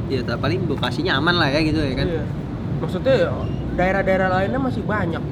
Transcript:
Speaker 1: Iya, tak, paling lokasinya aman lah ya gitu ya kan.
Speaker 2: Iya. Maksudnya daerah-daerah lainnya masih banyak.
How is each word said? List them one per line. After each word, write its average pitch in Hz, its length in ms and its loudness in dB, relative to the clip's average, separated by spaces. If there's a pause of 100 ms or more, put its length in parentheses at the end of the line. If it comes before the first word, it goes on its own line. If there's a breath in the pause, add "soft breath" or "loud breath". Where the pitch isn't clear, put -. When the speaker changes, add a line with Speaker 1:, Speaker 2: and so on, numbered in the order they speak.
Speaker 1:
Iya, 135 180 -2
tak, 117 160 -4
paling 151 260 0
lokasinya 151 500 -2
aman 165 220 2
lah 156 120 2
ya 147 120 2
gitu 156 200 2
ya 135 140 0
kan. 139 140 0
Speaker 2:
Iya. 165 160 -2 (540)
Maksudnya 180 360 2 (600)
daerah-daerah 190 560 2
lainnya 202 320 2
masih 226 200 -2
banyak. 175 500 -2